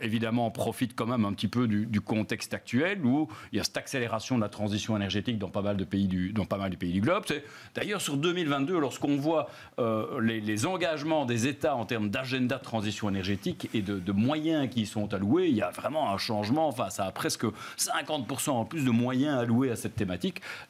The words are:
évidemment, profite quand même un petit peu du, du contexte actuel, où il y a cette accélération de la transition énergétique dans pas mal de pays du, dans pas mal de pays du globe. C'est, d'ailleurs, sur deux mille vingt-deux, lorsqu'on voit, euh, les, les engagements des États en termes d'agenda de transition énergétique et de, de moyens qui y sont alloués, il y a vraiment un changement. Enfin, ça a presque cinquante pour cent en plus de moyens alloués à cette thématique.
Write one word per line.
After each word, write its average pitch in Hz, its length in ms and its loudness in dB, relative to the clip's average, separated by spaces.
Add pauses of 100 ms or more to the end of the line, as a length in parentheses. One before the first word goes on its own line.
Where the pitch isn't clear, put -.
évidemment, 113 500 0
profite 113 420 -2
quand 117 120 -2
même 120 180 2
un 101 80 0
petit 98 160 -2
peu 123 180 2
du, 107 200 2
du 107 140 0
contexte - 540 -2
actuel, 165 500 0
où 143 240 2 (240)
il 110 40 0
y 101 40 0
a 87 40 0
cette - 140 -4
accélération 117 580 -2
de 113 60 4
la 104 80 0
transition 104 460 -2
énergétique 104 420 0
dans 98 100 -4
pas 101 140 -4
mal 101 140 0
de 95 80 -2
pays 98 240 2
du, 92 240 0
dans 107 120 0
pas 101 140 -2
mal 98 120 -2
de 85 60 -6
pays 87 160 -2
du 95 80 2
globe. 180 260 2
C'est, 143 160 -2 (320)
d'ailleurs, 170 260 -4
sur 143 160 -2
deux 160 180 2
mille 175 140 0
vingt-deux, 143 300 0
lorsqu'on 143 380 0
voit, 151 320 2 (300)
euh, 113 420 0
les, 113 200 2
les 107 260 0
engagements 160 580 0
des 120 240 2
États 147 260 0
en 117 120 -2
termes 104 240 0
d'agenda 127 480 0
de - 40 -16
transition 107 460 -2
énergétique 98 640 -2
et 117 100 2
de, 98 160 -2
de 92 140 -2
moyens 147 560 2
qui 120 140 0
y 101 40 -2
sont 104 280 -4
alloués, 113 340 4
il 269 80 4
y 104 60 2
a 90 80 0
vraiment 131 420 -2
un 98 60 0
changement. 113 500 2
Enfin, 117 220 -2
ça 95 160 -2
a 95 60 -4
presque - 340 -2 (300)
cinquante 151 500 -2
pour 127 160 -4
cent 139 160 2
en 113 80 2
plus 156 180 -2
de 127 60 4
moyens 127 480 4
alloués 120 320 4
à 110 60 0
cette - 200 -6
thématique. 92 460 -2 (280)